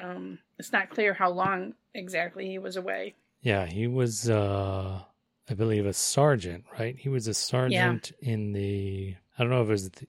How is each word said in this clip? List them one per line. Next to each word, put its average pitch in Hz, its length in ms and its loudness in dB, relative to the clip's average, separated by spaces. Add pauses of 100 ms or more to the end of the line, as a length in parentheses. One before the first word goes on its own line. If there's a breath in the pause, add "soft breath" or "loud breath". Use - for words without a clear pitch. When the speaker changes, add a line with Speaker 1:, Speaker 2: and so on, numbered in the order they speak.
Speaker 1:
um, 180 380 -10 (180)
it's - 160 -12
not 196 180 2
clear 208 240 2
how 185 160 4
long 185 440 0 (200)
exactly 180 520 -4
he 190 140 -6
was 190 160 -8
away. 190 400 -6 (260)
Speaker 2:
Yeah, 98 240 2
he 101 220 -2
was, 117 420 0
uh, 98 720 0 (460)
I 117 60 -2
believe, 107 300 2
a 101 80 0
sergeant, 101 720 2 (140)
right? 117 180 -4
He 139 120 -6
was 127 180 -2
a 110 80 -2
sergeant 127 840 2
Speaker 1:
Yeah. 123 140 -2
Speaker 2:
in 104 180 -2
the, 98 640 -4 (200)
I 123 60 0
don't 120 80 2
know 127 120 4
if 107 60 0
it 110 40 4
was 95 180 0
the - 180 -18